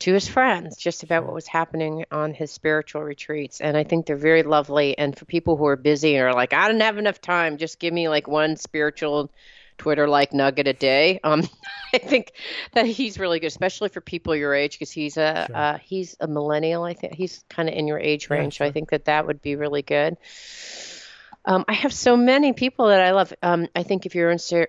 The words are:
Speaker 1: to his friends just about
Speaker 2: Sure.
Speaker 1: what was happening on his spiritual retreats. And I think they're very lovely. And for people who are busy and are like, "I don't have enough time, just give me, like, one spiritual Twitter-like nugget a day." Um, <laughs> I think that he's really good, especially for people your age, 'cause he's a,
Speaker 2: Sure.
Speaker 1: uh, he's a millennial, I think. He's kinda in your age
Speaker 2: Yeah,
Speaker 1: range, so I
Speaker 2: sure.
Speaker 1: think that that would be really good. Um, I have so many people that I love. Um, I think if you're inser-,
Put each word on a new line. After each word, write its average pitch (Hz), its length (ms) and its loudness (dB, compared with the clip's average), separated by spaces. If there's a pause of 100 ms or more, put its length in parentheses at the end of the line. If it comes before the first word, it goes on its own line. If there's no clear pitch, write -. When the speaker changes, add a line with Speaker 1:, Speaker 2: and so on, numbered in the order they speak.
Speaker 1:
to 180 120 2
his 196 160 2
friends 190 480 0
just - 260 -6
about 165 180 0
Speaker 2:
Sure. 165 60 -8
Speaker 1:
what - 80 -8
was 160 120 -12
happening 160 640 -4
on 151 240 -4
his 151 160 -8
spiritual 156 520 -2
retreats. 147 580 -8
And 151 160 0
I 151 80 2
think 165 220 -2
they're 147 100 -2
very 160 260 4
lovely. 143 560 2
And 143 200 -2
for - 60 -20
people 170 320 0
who 147 100 0
are 139 100 4
busy 147 400 2
and 131 100 4
are 127 80 4
like, 123 180 2
"I 175 160 4
don't 220 120 2
have 214 180 2
enough 208 220 -2
time, 165 380 -2
just 160 200 -8
give 170 160 -4
me, 170 140 0
like, 151 200 0
one 156 280 0
spiritual 147 760 -4 (480)
Twitter-like 147 560 2
nugget 139 320 2
a 135 60 0
day." 143 500 4
Um, 156 200 2
<laughs> - 520 -8
I - 40 4
think 262 340 0 (400)
that 233 140 2
he's 226 320 -4
really 175 220 0
good, 165 60 -6
especially 190 420 -4
for 180 120 -8
people 165 340 -4
your 147 200 0
age, 143 240 0
'cause 151 120 -10
he's 147 260 -8
a, 160 300 0
Speaker 2:
Sure. - 100 -10
Speaker 1:
uh, 151 220 0
he's 185 420 -8
a 165 60 -4
millennial, 151 560 -2
I 170 120 -6
think. - 200 -10
He's 170 340 -8
kinda 160 280 -4
in 151 100 -2
your 151 140 -2
age 151 300 -2
Speaker 2:
Yeah, 147 80 0
Speaker 1:
range, 147 200 -4
so 143 60 0
I 147 40 0
Speaker 2:
sure. 143 40 -4
Speaker 1:
think 156 180 -6
that 151 160 -2
that 151 200 2
would 147 140 -6
be 143 160 -4
really 147 260 -4
good. 151 340 0 (1300)
Um, 185 220 2
I 214 40 -2
have 262 200 -2
so 247 260 4
many 262 340 4
people 247 360 0
that 196 120 8
I 185 120 6
love. 190 200 2 (100)
Um, 175 320 2
I 175 80 -2
think 185 220 -2
if 180 100 -10
you're 170 180 2
inser-, 170 360 0